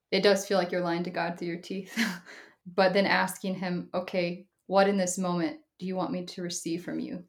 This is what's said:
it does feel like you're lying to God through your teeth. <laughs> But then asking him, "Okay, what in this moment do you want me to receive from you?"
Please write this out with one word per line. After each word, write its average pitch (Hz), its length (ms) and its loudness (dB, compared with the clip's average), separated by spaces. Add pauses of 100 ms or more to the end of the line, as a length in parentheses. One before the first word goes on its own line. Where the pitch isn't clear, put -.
(120)
it 185 100 2
does 196 240 6
feel 196 120 2
like 175 140 2
you're 180 100 0
lying 170 240 0
to 180 40 -4
God 175 300 -4
through 175 80 -4
your 170 140 -4
teeth. 190 360 -8
<laughs> 185 240 -2 (440)
But 180 280 4
then 196 120 4
asking 185 500 0
him, 180 380 -4
"Okay, 180 540 -2 (200)
what 196 220 6
in 202 80 2
this 180 200 0
moment 175 400 0 (220)
do 180 60 -8
you 185 100 -4
want 175 160 -2
me 180 140 -4
to 180 160 -10
receive 170 420 -4
from 160 160 -6
you?" 175 300 -8